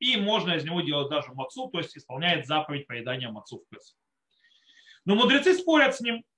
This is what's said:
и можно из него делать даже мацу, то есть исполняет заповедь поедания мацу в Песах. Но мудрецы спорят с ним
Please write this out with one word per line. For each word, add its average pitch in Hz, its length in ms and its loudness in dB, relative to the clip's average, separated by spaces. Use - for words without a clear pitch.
и 247 160 0
можно 196 380 0
из 143 100 -4
него 170 160 -2
делать 143 280 -2
даже 147 260 -4
мацу, 170 340 -10
то 170 100 -8
есть 165 180 -10
исполняет 147 500 -4
заповедь 151 420 -4
поедания 123 420 -8
мацу 110 300 -14
в - 120 -20
Песах. - 240 -20
Но 190 100 4
мудрецы 269 400 6
спорят 311 400 4
с - 60 -10
ним 233 240 -4